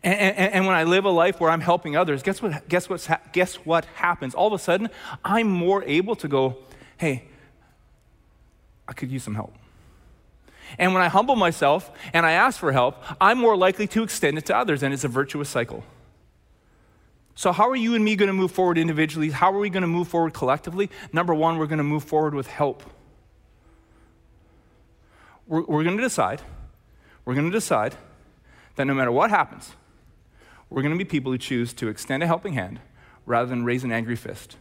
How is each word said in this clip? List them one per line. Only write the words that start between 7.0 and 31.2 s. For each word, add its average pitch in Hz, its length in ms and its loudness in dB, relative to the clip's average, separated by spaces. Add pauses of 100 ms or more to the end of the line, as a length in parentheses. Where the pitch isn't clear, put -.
I - 60 -14
could - 160 -8
use 131 140 -6
some 107 120 -8
help." 107 180 -8 (1200)
And 180 160 2
when 185 80 4
I 175 60 4
humble 240 280 4
myself 165 540 2 (240)
and 165 120 4
I 160 80 4
ask 226 260 2
for 151 120 0
help, 135 320 2 (160)
I'm 220 200 6
more 226 180 4
likely 190 300 2
to 220 160 0
extend 151 340 -2
it 156 80 -8
to - 100 0
others, 175 280 0
and 139 100 -2
it's 131 100 -6
a 147 40 -2
virtuous 139 420 -4
cycle. - 340 -4 (1500)
So - 180 0
how 208 180 4
are 262 60 0
you 233 200 0
and 214 100 2
me 214 100 2
gonna 196 180 2
move 190 180 0
forward 180 260 2
individually? 156 540 0
How 175 200 4
are 202 80 -2
we 202 120 -2
gonna 185 160 -2
move 170 200 -2
forward 165 260 0
collectively? 165 580 -2 (200)
Number 170 220 0
one, 160 240 2
we're 156 80 0
gonna 151 180 -2
move 147 200 -2
forward 156 320 0
with 139 100 -6
help. - 380 -4 (2750)
We're, 160 160 0
we're 151 200 0
gonna 190 180 0
decide, 139 420 -2 (840)
we're 127 100 -4
gonna 151 140 0
decide 147 460 0 (800)
that 139 100 -2
no 139 80 0
matter 131 180 0
what 175 200 2
happens, - 400 -2 (1000)
we're 135 140 -4
gonna 151 120 0
be 190 100 -2
people 131 260 -4